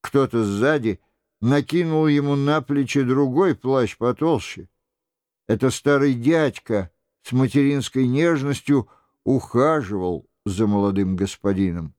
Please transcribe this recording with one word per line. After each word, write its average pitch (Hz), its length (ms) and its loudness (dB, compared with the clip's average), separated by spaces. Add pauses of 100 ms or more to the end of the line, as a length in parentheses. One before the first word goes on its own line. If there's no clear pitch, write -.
Кто-то 120 440 0
сзади 110 560 0 (400)
накинул 156 640 0
ему 143 300 2
на 143 240 0
плечи 143 400 -2
другой 135 520 2
плащ 127 440 -2
потолще. 123 720 -4 (800)
Это 120 220 2
старый 143 420 2
дядька 120 760 0 (340)
с - 100 -8
материнской 135 760 0
нежностью 143 840 0 (360)
ухаживал 113 1000 0 (200)
за 101 220 0
молодым 98 500 0
господином. 92 800 -2